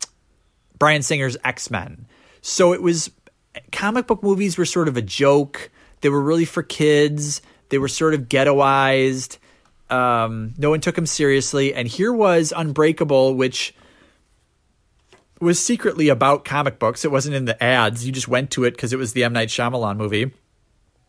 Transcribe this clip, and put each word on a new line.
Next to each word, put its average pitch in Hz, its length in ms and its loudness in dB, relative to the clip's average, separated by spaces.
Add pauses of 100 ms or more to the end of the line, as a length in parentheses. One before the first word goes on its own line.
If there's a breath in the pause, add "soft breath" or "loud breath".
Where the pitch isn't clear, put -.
(800)
Bryan 151 240 4
Singer's 135 400 -4
X-Men. - 640 -8 (360 soft breath)
So 180 320 2
it 190 80 -6
was, 170 280 0 (600)
comic 233 340 -2
book 214 160 -2
movies 196 360 0
were 175 80 0
sort 165 220 0
of 131 100 -2
a 117 40 -4
joke. 139 680 0 (320 soft breath)
They 143 80 4
were 143 100 0
really 160 240 2
for 160 180 -6
kids. 147 760 0 (300 soft breath)
They 139 80 0
were 135 100 -2
sort 160 260 0
of 143 80 -4
ghettoized. 135 1160 2 (520 soft breath)
Um, 117 680 0
no 147 120 0
one 156 100 0
took 165 180 -2
'em 165 80 -2
seriously. 139 680 0
And 123 140 -4
here 190 240 -2
was 180 420 2
Unbreakable, 151 840 2
which 131 380 -2 (1700 soft breath)
was 170 240 2
secretly 170 440 0
about 139 360 2
comic 139 340 -4
books. 120 260 -2
It 151 60 0
wasn't 139 240 -2
in 131 120 -4
the 113 160 -4
ads. 117 440 0
You 131 60 -6
just 131 160 -8
went 127 240 -2
to 127 120 0
it 123 140 0
'cause 117 140 -6
it 131 60 -4
was 131 140 -6
the 123 120 0
M. 117 80 -2
Night 113 160 -2
Shyamalan 117 480 -4
movie. 107 340 -2 (800)